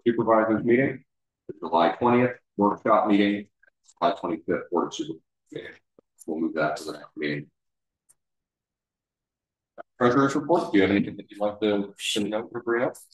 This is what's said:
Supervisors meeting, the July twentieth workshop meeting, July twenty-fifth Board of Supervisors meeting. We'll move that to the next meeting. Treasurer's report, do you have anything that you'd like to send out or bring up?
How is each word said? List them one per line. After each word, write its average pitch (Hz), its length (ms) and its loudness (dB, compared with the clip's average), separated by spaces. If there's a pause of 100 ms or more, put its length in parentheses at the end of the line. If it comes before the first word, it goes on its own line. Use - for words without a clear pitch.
Supervisors 110 600 2
meeting, 123 380 0 (440)
the - 120 -12
July 85 300 0 (100)
twentieth 123 320 4 (260)
workshop 104 500 2
meeting, 104 400 2 (520)
July 87 200 0
twenty-fifth 85 520 -4
Board 85 160 0
of - 80 -12
Supervisors 80 260 -10 (300)
meeting. - 200 -14 (540)
We'll 80 140 -6
move 78 160 -2
that 76 220 -2
to 78 80 -12
the 78 80 -10
next - 220 -20
meeting. 73 320 -6 (2500)
Treasurer's 135 360 4
report, 156 360 0
do 104 60 4
you 95 40 6
have 95 100 4
anything 101 240 0
that 101 140 -14
you'd 101 100 -14
like 104 220 -4
to 101 360 0
send 104 360 -4
out 113 180 -6
or 117 120 -10
bring 117 200 -2
up? 156 120 -4 (180)